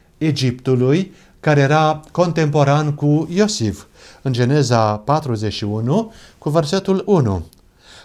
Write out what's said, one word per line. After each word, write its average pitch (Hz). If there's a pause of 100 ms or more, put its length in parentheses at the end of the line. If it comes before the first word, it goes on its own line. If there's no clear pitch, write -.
(180)
Egiptului, 131 (260)
care 151
era 156 (100)
contemporan 151
cu 147
Iosif, 175 (360)
în 117
Geneza 120
patruzeci 113
și -
unu, 120 (240)
cu -
versetul 185
unu: 113 (600)